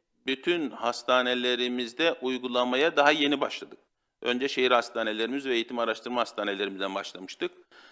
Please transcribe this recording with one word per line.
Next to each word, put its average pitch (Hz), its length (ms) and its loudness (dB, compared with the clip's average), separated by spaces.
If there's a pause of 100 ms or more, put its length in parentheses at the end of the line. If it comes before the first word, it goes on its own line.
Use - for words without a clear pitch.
(260)
bütün 143 440 0
hastanelerimizde 123 1500 0
uygulamaya 127 760 0
daha 147 160 6
yeni 147 300 2
başladık. - 380 -8 (420)
Önce 123 260 0
şehir 127 240 2
hastanelerimiz 117 760 0
ve 131 80 0
eğitim 117 260 -2
araştırma 117 420 -2
hastanelerimizden 98 760 -4
başlamıştık. 95 560 -8 (400)